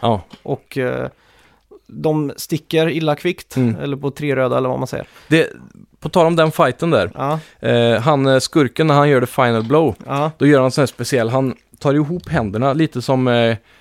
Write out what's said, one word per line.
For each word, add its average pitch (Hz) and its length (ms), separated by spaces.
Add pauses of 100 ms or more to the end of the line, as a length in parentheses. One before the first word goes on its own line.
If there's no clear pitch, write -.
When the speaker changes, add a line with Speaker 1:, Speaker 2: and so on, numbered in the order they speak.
Speaker 1:
Ja. 110 200 (220)
Speaker 2:
Och, - 340
eh, 127 300 (800)
de 151 500
sticker 160 520
illa 156 260
kvickt, - 400
Speaker 1:
Mm. 120 200
Speaker 2:
eller 139 220
på 139 140
tre 143 240
röda, 127 220
eller 127 120
vad 127 100
man 131 80
säger. - 180 (220)
Speaker 1:
Det, 156 220 (500)
på 156 100
tal 170 160
om 170 100
den 156 160
fighten 156 380
där. 107 260
Speaker 2:
Ja. 143 240 (300)
Speaker 1:
Eh, 117 320
han, 139 240
eh, 135 140
skurken, 156 480
när 147 80
han 143 140
gör 139 120
the 120 60
final 120 360
blow, 135 320 (100)
Speaker 2:
Ja. 143 320
Speaker 1:
då - 100
gör 143 140
han 131 100
sån 156 100
här 131 60
speciell, 117 420
han 131 260 (240)
tar 139 140
ihop 156 360
händerna 123 440
lite 147 280
som, 127 260
eh, 117 280 (260)